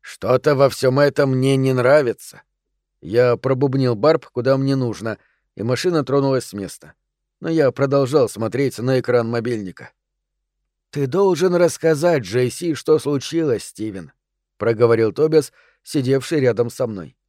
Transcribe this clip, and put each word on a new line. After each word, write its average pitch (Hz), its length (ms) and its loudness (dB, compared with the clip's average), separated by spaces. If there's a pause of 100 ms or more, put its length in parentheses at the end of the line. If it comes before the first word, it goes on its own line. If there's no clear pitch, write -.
Что-то 123 560 0
во 135 140 4
всём 131 280 0
этом 139 380 2
мне 135 200 2
не 131 160 0
нравится". 127 680 2 (580)
Я 120 360 2
пробубнил 131 580 0
Барб, 143 320 2
куда 127 300 -2
мне 135 180 0
нужно, 113 440 -6 (360)
и - 80 -10
машина 139 420 0
тронулась 135 420 0
с - 60 -18
места. - 420 -12 (440)
Но 160 100 -10
я 156 220 2
продолжал 135 580 0
смотреть 120 520 -4
на 131 180 0
экран 120 300 0
мобильника. 113 640 -8 (1000)
"Ты 143 160 -4
должен 180 480 2
рассказать 160 680 2
Джейси, 127 500 -2
что 156 240 0
случилось, 143 680 -2
Стивен", 95 460 -12 (480)
проговорил 113 540 2
Тобиас, 156 400 2 (320)
сидевший 135 560 -2
рядом 120 280 0
со 123 200 -6
мной. 90 280 -12 (120)